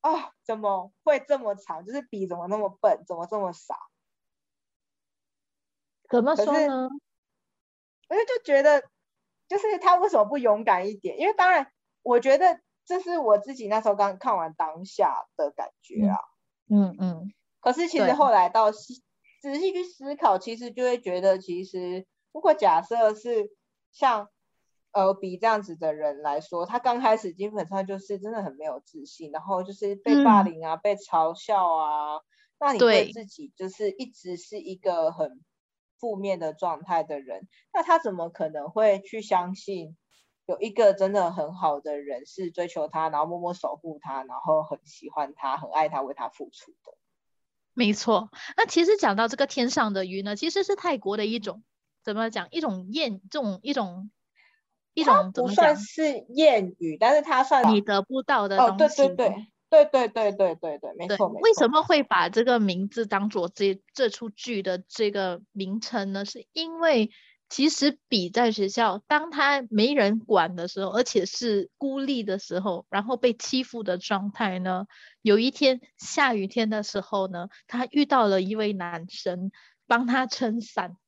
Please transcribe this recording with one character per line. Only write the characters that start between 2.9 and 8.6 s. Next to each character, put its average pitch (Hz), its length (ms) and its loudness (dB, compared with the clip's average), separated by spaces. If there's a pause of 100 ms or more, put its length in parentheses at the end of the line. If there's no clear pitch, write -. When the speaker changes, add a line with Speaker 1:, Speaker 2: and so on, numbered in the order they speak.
Speaker 1:
怎 180 100 -10
么 170 100 -10
这 214 120 -6
么 185 140 -4
傻？ - 240 -14 (2250)
Speaker 2:
怎 233 140 2
么 294 100 2
说 311 120 0
呢？ 285 420 0 (1200)
Speaker 1:
可 320 60 -4
是， 403 60 2
我 453 40 0
就 494 180 -4
觉 277 200 4